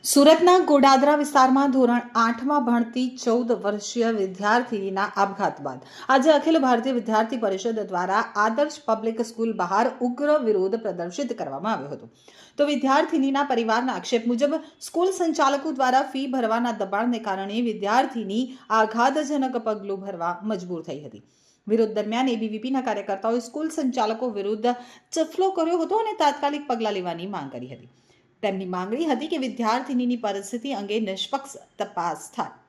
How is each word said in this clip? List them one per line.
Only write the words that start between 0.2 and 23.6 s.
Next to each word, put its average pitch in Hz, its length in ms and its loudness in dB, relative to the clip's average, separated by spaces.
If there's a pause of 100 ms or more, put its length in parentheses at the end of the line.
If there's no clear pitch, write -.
ગોડાદરા 277 520 6
વિસ્તારમાં 277 600 4
ધોરણ 240 400 4
આઠમાં 240 500 0
ભણતી 240 380 0 (140)
ચૌદ 233 400 0
વર્ષીય 208 560 -2
વિદ્યાર્થીનીના 196 920 0 (120)
આપઘાત 190 440 0
બાદ 135 240 -10 (240)
આજે 269 220 6
અખિલ 311 280 4
ભારતીય 254 380 2
વિદ્યાર્થી 226 460 0
પરિષદ 214 400 -2
દ્વારા 190 400 -2 (140)
આદર્શ 226 480 0
પબ્લિક 226 360 -2
સ્કૂલ 226 320 -4
બહાર 190 320 0 (160)
ઉગ્ર 262 380 0
વિરોધ 208 420 0
પ્રદર્શિત 185 520 -6
કરવામાં 160 420 -4
આવ્યો 143 180 -8
હતો. 117 180 -16 (420)
તો 285 180 2
વિદ્યાર્થીનીના 277 760 2
પરિવારના 233 500 0
આક્ષેપ 226 320 -2
મુજબ 277 320 0 (220)
સ્કૂલ 359 300 0
સંચાલકો 302 680 0
દ્વારા 262 340 4
ફી 269 160 -6
ભરવાના 240 480 0
દબાણને 208 440 -2
કારણે 202 500 -4
વિદ્યાર્થીની 214 720 0 (260)
આઘાતજનક 254 880 0
પગલું 202 460 -6
ભરવા 175 380 -6
મજબૂર 180 400 -6
થઈ 147 180 -10
હતી. 107 240 -18 (420)
વિરોધ 214 260 2
દરમિયાન 214 360 -2
એ 240 80 0
બી 220 100 -4
વી 214 120 -6
પીના 262 220 -2
કાર્યકર્તાઓએ 214 580 -2
સ્કૂલ 302 300 -6